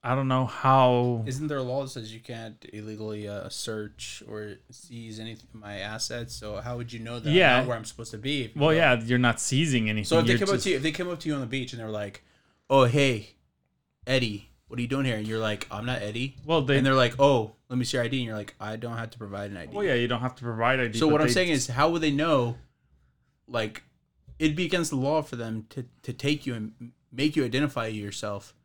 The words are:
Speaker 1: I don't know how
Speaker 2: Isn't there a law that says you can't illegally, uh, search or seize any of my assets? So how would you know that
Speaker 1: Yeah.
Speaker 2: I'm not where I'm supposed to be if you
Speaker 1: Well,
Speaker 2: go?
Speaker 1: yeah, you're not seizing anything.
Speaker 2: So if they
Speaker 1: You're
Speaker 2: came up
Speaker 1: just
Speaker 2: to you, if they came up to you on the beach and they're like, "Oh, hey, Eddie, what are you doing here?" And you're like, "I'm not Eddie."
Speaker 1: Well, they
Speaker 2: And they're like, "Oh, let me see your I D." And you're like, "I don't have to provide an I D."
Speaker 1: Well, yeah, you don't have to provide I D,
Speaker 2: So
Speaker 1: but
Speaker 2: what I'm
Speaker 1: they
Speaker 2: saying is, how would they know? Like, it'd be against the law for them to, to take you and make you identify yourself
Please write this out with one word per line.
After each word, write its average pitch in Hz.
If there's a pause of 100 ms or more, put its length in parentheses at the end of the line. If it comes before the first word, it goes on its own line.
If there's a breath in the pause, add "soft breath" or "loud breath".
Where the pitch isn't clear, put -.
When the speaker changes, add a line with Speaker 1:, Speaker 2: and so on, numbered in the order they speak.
Speaker 1:
I 120
don't 135
know 131
how 123
Speaker 2:
Isn't 139
there 147
a 135
law 127
that 135
says 110
you 110
can't 113
illegally, 107
uh, 101
search -
or 107 (160)
seize 113
any 113
of 113 (100)
my 104
assets? 110
So 107
how 120
would 120
you 117
know 117
that 113
Speaker 1:
Yeah. 156
Speaker 2:
I'm 127
not 123
where 120
I'm 110
supposed -
to 113
be 135
if 107
you 147
Speaker 1:
Well, 151
Speaker 2:
go? 156
Speaker 1:
yeah, 139
you're 120
not 120
seizing 131
anything. 107
Speaker 2:
So 123
if 117
they 117
Speaker 1:
You're 120
Speaker 2:
came 196
up -
Speaker 1:
just -
Speaker 2:
to 190
you, 165
if 131
they 156
came 180
up 175
to 156
you 151
on 139
the 127
beach 123
and 117
they're 110
like, 104 (480)
"Oh, 135
hey, 123 (760)
Eddie, 120 (180)
what 120
are 120
you 120
doing 135
here?" 123
And 107
you're 110
like, 107
"I'm 107
not 123
Eddie." 117
Speaker 1:
Well, 156
they 135
Speaker 2:
And 127
they're 135
like, 123
"Oh, 131 (120)
let 127
me 123
see 127
your 123
I 117
D." 127
And 123
you're 110
like, 104
"I 110
don't 117
have 113
to -
provide 101
an 98
I 85
D." -
Speaker 1:
Well, 208
yeah, 160
you 120
don't 117
have 127
to -
provide 120
I 127
D, 110
Speaker 2:
So 156
Speaker 1:
but 151
Speaker 2:
what 151
I'm -
Speaker 1:
they 123
Speaker 2:
saying 180
is, 135
how 139
would 170
they 156
know? 139 (920)
Like, 110 (560)
it'd 156
be 175
against 170
the 147
law 143
for 147
them 113
to, 123 (160)
to 123
take 147
you 123
and 113 (180)
make 143
you 147
identify 127
yourself 101 (100)